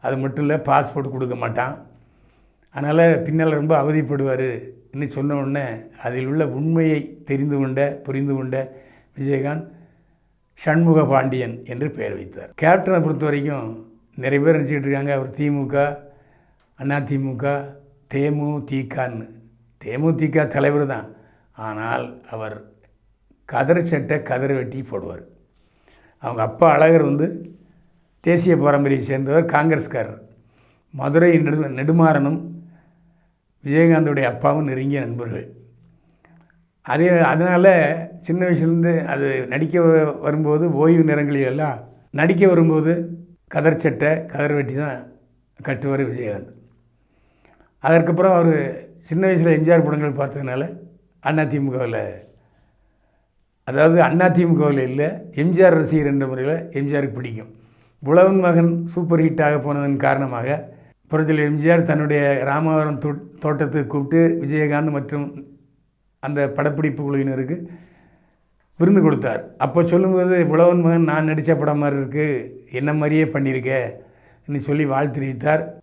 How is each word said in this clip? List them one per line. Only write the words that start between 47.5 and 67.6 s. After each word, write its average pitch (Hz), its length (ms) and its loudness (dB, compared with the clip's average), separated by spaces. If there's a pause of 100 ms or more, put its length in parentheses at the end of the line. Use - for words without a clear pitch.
அதற்கப்புறம் 170 540 4
அவர் 160 640 2
சின்ன 165 320 -2
வயசுல 170 240 4
எம் 156 100 2
ஜி 156 100 2
ஆர் 170 120 6
படங்கள் 147 440 -2
பார்த்ததுனால 139 500 -8 (420)
அண்ணா 156 240 0
தி 143 160 -2
மு 139 120 -2
கவில், 113 420 -6 (1500)
அதாவது 156 380 4
அண்ணா 160 260 4
தி 175 180 4
மு 165 120 4
கவில் 143 220 2
இல்ல, 131 420 -4 (100)
எம் 160 200 -2
ஜி 175 120 4
ஆர் 180 100 8
ரசிகர் 151 320 2
என்ற 139 220 0
முறையில 139 420 -4
எம் 139 160 -6
ஜி 139 80 -4
ஆருக்கு 139 200 -2
பிடிக்கும். 117 480 -12 (420)
புலவன் 180 360 6
மகன் 170 460 2
சூப்பர் 170 340 0
ஹிட்டாக 160 420 0
போனதன் 143 360 -2
காரணமாக 135 720 -2 (380)
புரட்சியாளர் 156 380 0
எம் 151 120 0
ஜி 151 120 0
ஆர் 170 140 4
தன்னுடைய 147 600 0
ராமவரம் 151 560 0
தோ-, 147 400 -8
தோட்டத்துக்கு 147 480 -2
கூப்பிட்டு 165 580 0
விஜயகாந்த் 151 460 0
மற்றும் 143 560 -8 (720)
அந்த 143 300 -2
படப்பிடிப்பு 147 540 -2
குழுவினருக்கு 139 640 -4 (1080)